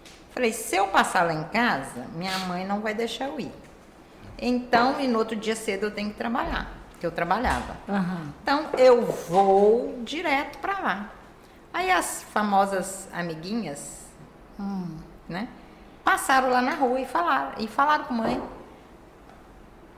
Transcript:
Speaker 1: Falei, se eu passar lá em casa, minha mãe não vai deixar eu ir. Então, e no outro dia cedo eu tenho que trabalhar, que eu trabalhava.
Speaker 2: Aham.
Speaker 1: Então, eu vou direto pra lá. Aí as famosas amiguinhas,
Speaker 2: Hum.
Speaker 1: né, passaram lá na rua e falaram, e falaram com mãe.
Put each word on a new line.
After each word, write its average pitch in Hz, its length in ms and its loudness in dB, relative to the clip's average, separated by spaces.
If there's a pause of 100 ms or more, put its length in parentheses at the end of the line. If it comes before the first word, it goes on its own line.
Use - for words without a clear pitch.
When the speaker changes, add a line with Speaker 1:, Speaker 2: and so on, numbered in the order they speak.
(300)
Speaker 1:
Falei, 254 220 0
se - 240 -6
eu 392 120 2
passar 233 380 4
lá 165 80 0
em 156 100 -4
casa, 151 680 -2
minha 185 260 -4
mãe 185 240 -6
não 202 160 -2
vai - 140 -4
deixar 233 320 -4
eu 302 140 -8
ir. 156 120 -8 (880)
Então, 247 600 2
e 277 80 0
no 226 100 2
outro 220 180 0
dia 214 200 -2
cedo 196 300 -4
eu 208 40 -2
tenho 208 200 -6
que 208 60 -12
trabalhar, 247 540 -4 (300)
que 175 60 -4
eu 165 40 0
trabalhava. 170 680 -2 (120)
Speaker 2:
Aham. 175 440 -2 (100)
Speaker 1:
Então, 302 240 0 (120)
eu 254 260 8
vou 202 1000 4
direto 294 540 -2
pra 392 200 -4
lá. 208 320 -4 (640)
Aí 370 180 -2
as - 320 0 (100)
famosas 196 800 2
amiguinhas, 170 920 -8 (540)
Speaker 2:
Hum. 190 380 -6 (320)
Speaker 1:
né, 196 200 -8 (560)
passaram 269 460 4
lá 247 120 4
na 277 120 0
rua 262 260 2
e 262 60 -4
falaram, 330 520 0
e 220 80 -4
falaram 294 380 2
com 254 100 -4
mãe. 240 260 0 (1600)